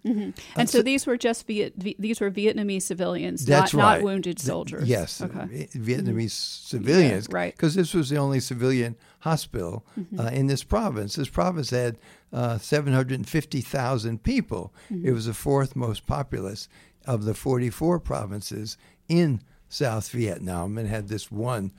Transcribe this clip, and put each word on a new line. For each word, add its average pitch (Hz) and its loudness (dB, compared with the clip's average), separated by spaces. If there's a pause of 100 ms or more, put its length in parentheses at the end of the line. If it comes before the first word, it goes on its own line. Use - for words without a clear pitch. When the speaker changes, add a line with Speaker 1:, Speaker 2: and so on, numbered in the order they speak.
Speaker 1:
Mm-hmm. 208 -2
Speaker 2:
Uh, - -8 (240)
Speaker 1:
And 233 4
so 262 4
Speaker 2:
so 226 8
Speaker 1:
these 269 2
were 247 2
just 233 -2
Viet-, 208 -4
Vi-, 190 -6
these 220 -2
were 202 0
Vietnamese 202 0
civilians, 175 -4
Speaker 2:
That's 143 6
Speaker 1:
not, 202 2
not 214 8
Speaker 2:
right. - 0
Speaker 1:
wounded 190 -2
Speaker 2:
Th-, - -6
Speaker 1:
soldiers. - -4
Speaker 2:
yes. 104 0
Speaker 1:
Okay. 110 -8
Speaker 2:
Vi-, 131 -8 (140)
Vietnamese 117 -2
Speaker 1:
Mm-hmm. - -8
Speaker 2:
civilians, 120 4
Speaker 1:
Yeah, 180 -2
right. 175 -4
Speaker 2:
'cause 160 2
this 175 2
was 156 2
the 147 0
only 139 2
civilian 123 0 (240)
hospital, 110 -2 (120)
Speaker 1:
Mm-hmm. 185 -8
Speaker 2:
uh, 117 0
in 135 2
this 139 0
province. 131 -2
This 139 -4
province 175 0
had, 123 0 (340)
uh, 120 0
seven 143 2
hundred 131 2
fifty 147 -2
thousand 120 -2
people. 117 -2 (180)
Speaker 1:
Mm-hmm. 175 -2
Speaker 2:
It 131 6
was 113 0
the 113 -2
fourth 139 2
most 117 -2
populous 107 -4 (380)
of 113 0
the 107 0
forty-four 135 0
provinces 107 -6 (320)
in 165 4 (280)
South 110 -2
Vietnam 92 -4
and 110 -4
had 107 -4
this 104 -6
one 107 -4